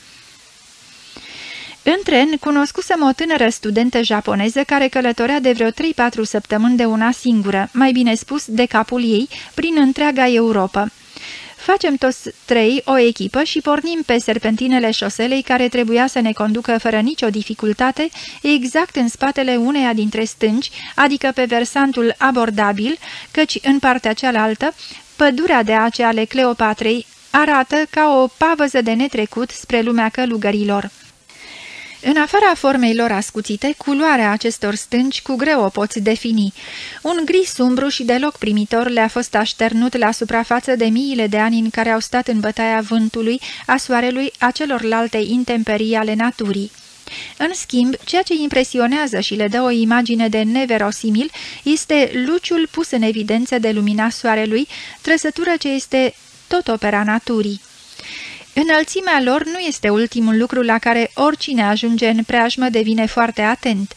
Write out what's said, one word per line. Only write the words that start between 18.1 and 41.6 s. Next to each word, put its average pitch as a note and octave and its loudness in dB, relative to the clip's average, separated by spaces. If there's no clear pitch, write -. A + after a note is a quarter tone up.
exact D4 0
în B3 2
spatele C4 0
uneia B3 2
dintre A3 0
stânci, A3 0
adică C#4 2
pe C4 0
versantul A#3+ 0
abordabil, A3+ 0
căci - 0
în C#4 4
partea B3+ 2
cealaltă, A3+ 0
pădurea D4 4
de A3 2
ace A3+ 2
ale A3+ 2
Cleopatrei A#3 0
arată D4 2
ca D4+ 4
o C4 4
pavăză D4 2
de A3+ 0
netrecut A#3 -2
spre - -2
lumea A3+ 2
călugărilor. G#3 -2
În D4+ 4
afara F#4 4
formei B3+ 2
lor A#3 0
ascuțite, G#3+ -4
culoarea C#4 2
acestor G#3+ -2
stânci B3+ -2
cu C4+ -4
greu C4+ 2
o G3 0
poți G#3 -4
defini. A3 0
Un E4+ -2
gri F#4 2
sumbru B3+ 0
și C#4 -4
deloc B3+ 0
primitor G#3+ 0
le-a A3+ 2
fost A#3+ -4
așternut A3+ 0
la A#3 4
suprafață A#3 -2
de A#3 0
miile A#3 0
de G#3 0
ani A3+ 2
în A3+ 0